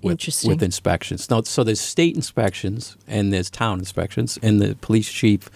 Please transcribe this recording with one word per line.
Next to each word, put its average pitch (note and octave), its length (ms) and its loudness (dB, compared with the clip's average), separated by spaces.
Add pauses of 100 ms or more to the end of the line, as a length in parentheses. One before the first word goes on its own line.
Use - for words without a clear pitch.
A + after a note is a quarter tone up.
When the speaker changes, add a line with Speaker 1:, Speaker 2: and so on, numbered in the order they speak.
Speaker 1:
with, F3 100 0
Speaker 2:
Interesting. E3 380 -2
Speaker 1:
with D#3 120 2
inspections. - 680 -2
Now, A2+ 120 2
so - 220 0
there's A2 160 0
state - 340 2
inspections A2 800 -2 (100)
and G#2 260 0
there's F#2 160 0
town G#2 300 -2
inspections, F#2 640 -4
and G#2+ 180 4
the G2+ 200 2
police A2 300 0
chief G#2+ 460 2